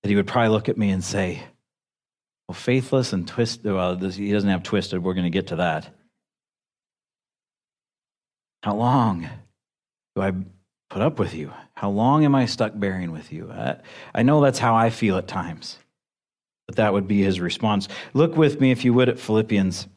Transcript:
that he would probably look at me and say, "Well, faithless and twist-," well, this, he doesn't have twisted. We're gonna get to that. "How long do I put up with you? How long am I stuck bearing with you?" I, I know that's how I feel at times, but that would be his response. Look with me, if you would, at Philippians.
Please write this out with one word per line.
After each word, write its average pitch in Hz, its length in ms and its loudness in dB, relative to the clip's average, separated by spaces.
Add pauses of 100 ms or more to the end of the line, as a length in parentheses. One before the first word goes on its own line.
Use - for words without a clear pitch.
that 101 80 -2
he 101 40 4
would 101 140 2
probably 113 220 2
look 107 180 2
at 117 100 -2
me 104 120 2
and 92 120 -2
say, 92 400 -4 (1040)
"Well, 90 80 -12
faithless 127 580 0
and 90 140 -4
twist-," - 380 -4
well, 92 320 -2
this, 92 180 -6
he 101 160 -6
doesn't 101 180 2
have 92 140 0
twisted. 95 400 -4
We're 90 120 -2
gonna 87 160 0
get 95 180 -2
to 85 80 -6
that. 80 360 -4 (2750)
"How 104 140 -2
long 110 520 2 (840)
do 98 80 -2
I 95 100 0 (580)
put 98 120 -4
up 156 160 0
with 101 160 -2
you? 76 180 -10 (220)
How 101 160 -4
long 127 340 4
am 139 120 4
I 123 100 2
stuck 107 320 -4
bearing 92 320 -2
with 78 220 -12
you?" - 180 -12
I, - 280 -6 (360)
I 113 80 2
know 147 180 6
that's 135 200 4
how 113 160 4
I 113 140 4
feel 104 260 0
at 92 100 -4
times, 87 500 -10 (920)
but - 80 -6
that 107 160 2
would 98 160 0
be 101 120 4
his 95 200 2
response. 101 480 -2 (260)
Look 156 220 4
with 147 240 4
me, 131 100 6
if 123 140 0
you 120 100 4
would, 127 140 6
at 120 100 -2
Philippians. 107 760 0